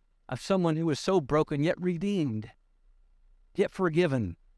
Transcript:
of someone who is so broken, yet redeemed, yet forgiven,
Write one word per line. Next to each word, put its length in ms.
of 140
someone 340
who 140
is 100
so 220
broken, 420
yet 160
redeemed, 720
yet 160
forgiven, 640